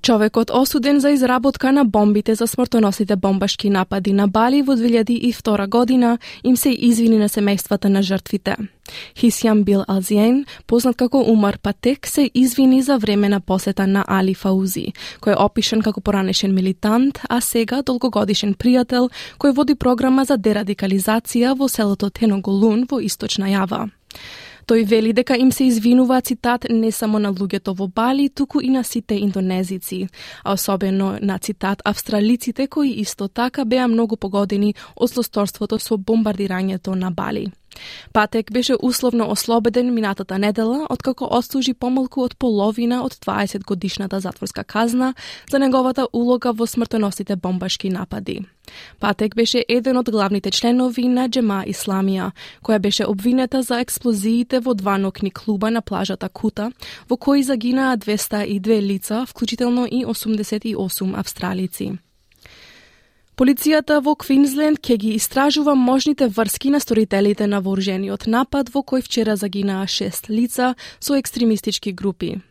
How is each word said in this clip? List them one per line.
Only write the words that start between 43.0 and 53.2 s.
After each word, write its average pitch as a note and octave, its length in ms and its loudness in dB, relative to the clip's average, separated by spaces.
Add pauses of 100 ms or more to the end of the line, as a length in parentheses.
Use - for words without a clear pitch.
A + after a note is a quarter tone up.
од - 180 -8
дваесет G3+ 420 -4
годишната G3 560 -6
затворска F#3+ 440 -10
казна B3 500 -2 (360)
за C#4 80 2
неговата C4 540 2
улога A#3+ 400 0
во A3+ 140 -2
смртоносните G#3 720 -2
бомбашки F#3 540 -4
напади. F#3 500 -6 (600)
Патек G#3 340 -2
беше A#3 340 0
еден B3 280 2
од A#3+ 140 0
главните G3 400 0
членови B3 580 0
на B3+ 200 0
Џема A3 400 -2
Исламија, F#3+ 600 -2 (340)
која A3 140 2
беше G3+ 260 0
обвинета B3 580 0